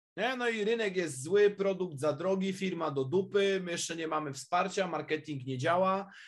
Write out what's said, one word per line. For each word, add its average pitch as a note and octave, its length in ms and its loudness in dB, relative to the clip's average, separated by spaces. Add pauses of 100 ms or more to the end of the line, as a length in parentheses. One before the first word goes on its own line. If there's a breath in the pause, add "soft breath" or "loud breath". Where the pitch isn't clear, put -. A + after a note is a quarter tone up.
(160)
Nie? B3 200 -2
No A#3+ 120 0
i A3 160 0
rynek G#3+ 320 0
jest C#3+ 260 -2
zły, G3+ 280 6
produkt F#3 500 -2
za D3+ 120 2
drogi, F#3+ 400 0
firma F3 380 -2
do C#3 140 0
dupy, F#3+ 600 2
my F3 60 -6
jeszcze E3+ 260 -4
nie D#3+ 120 -4
mamy D3+ 240 -2
wsparcia, F#3 560 -2
marketing D3+ 580 -4
nie C3 120 -4
działa, F#3+ 520 2 (180 loud breath)